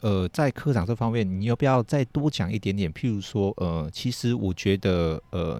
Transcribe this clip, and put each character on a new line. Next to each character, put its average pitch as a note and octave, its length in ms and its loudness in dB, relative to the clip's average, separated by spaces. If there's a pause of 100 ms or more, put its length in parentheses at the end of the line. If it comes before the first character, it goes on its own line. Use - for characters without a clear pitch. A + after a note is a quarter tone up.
呃， F#2+ 260 2
在 D3 220 0
科 C#3 240 -2
长 - 100 2
这 A#2+ 100 0
方 A2+ 160 0
面， A2+ 160 0 (140)
你 G#2+ 60 -2
要 A#2 100 2
不 - 80 0
要 C3 180 4
再 C#3 220 2
多 D3+ 260 0
讲 G2 220 -2
一 A2 60 -2
点 G2 180 0
点？ F#2 160 0
譬 B2+ 180 -2
如 G2+ 120 -2
说， G2 340 0
呃， E2 340 -2
其 - 200 -4
实 A#2+ 240 0
我 G2+ 180 -2
觉 G2 240 2
得， E2+ 420 2 (120)
呃， E2 300 -2